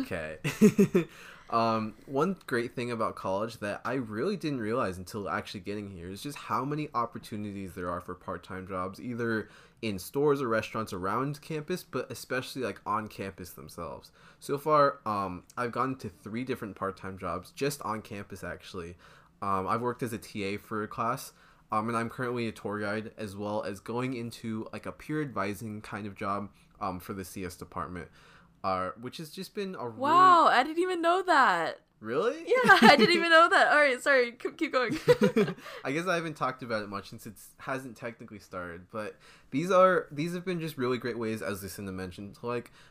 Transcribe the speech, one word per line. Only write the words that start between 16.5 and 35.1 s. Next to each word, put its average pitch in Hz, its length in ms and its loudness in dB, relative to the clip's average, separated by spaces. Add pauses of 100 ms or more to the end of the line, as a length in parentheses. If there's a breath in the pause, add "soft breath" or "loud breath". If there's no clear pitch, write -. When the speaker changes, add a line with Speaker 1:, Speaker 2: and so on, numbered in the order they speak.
Speaker 1:
part-time 95 440 -8
jobs 90 320 -6
just 143 320 -4
on 107 180 -4
campus, 101 420 -12
actually. 87 540 -10 (460 loud breath)
Um, 95 260 0
I've 113 140 0
worked 120 200 -2
as 117 120 -4
a 104 40 -8
T 101 260 -8
A 98 120 -2
for 107 260 -8
a 107 60 -6
class, 120 460 -4 (360 soft breath)
um, 107 180 -2
and 113 100 -2
I'm 117 100 -2
currently 120 400 -4
a 104 40 -4
tour 104 280 -6
guide, 104 380 -4
as 98 180 -8
well 104 260 -2
as 98 160 -6
going 123 360 -4
into, 113 580 -8
like, 107 140 -12
a 92 60 -6
peer 151 280 -6
advising 107 640 -6
kind 107 240 -10
of 101 80 -10
job, 101 340 -6 (320 soft breath)
um, 92 180 -4
for 98 140 -12
the 95 140 -8
C 95 180 -8
S 87 120 -8
department, 85 520 -10 (560 soft breath)
uh, 92 260 -2 (100)
which 123 160 -12
has 156 140 -14
just - 260 -12
been 190 180 -6
a 151 140 -8
really 233 140 -8
Speaker 2:
Wow, 339 460 8
I 226 140 6
didn't 311 180 -2
even 370 220 0
know 349 200 4
that. 220 580 4 (180)
Speaker 1:
Really? 165 380 0 (100)
Speaker 2:
Yeah, 453 360 8
I 381 140 12
didn't 349 180 6
Speaker 1:
<laughs> - 20 6
Speaker 2:
even 339 140 2
know 330 180 10
that. 294 240 6
All - 40 6
right, 269 240 4
sorry, 247 320 4
k-, - 240 -8
keep 294 160 -2
going. 254 260 0 (280)